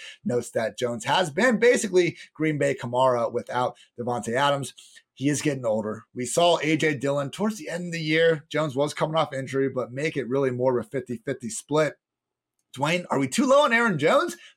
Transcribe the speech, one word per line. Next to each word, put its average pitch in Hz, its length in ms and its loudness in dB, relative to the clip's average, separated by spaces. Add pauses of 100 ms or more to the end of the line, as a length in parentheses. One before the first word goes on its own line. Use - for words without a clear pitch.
(260)
Notes 120 240 -2
that 113 280 -4
Jones 120 280 -4
has 160 240 2
been 214 280 2
basically 190 600 2 (160)
Green 156 240 -2
Bay 139 160 0
Kamara 123 580 2
without 120 440 -2 (220)
Davante 117 360 -4
Adams. 139 400 0 (400)
He 135 160 0
is 139 100 0
getting 135 240 -2
older. 107 400 -2 (100)
We 123 120 -6
saw 170 360 4
A 156 140 2
J 151 200 0
Dillon 139 340 -2
towards 214 260 -4
the 151 140 -12
end 175 160 -6
of 170 60 -10
the 165 80 -6
year. 160 500 2
Jones 147 260 -2
was 147 160 0
coming 156 240 -2
off 156 160 0
injury, 135 380 -2
but 120 200 -6
make 147 280 -4
it 120 100 -4
really 135 220 0
more 123 280 0
of 110 60 -4
a - 40 -20
fifty 123 360 -8
fifty 123 240 -6
split. 147 460 -2 (800)
Dwayne, 165 340 0
are - 80 0
we 139 80 0
too 233 200 0
low 277 180 6
on 262 80 0
Aaron 226 260 2
Jones? 247 380 2 (200)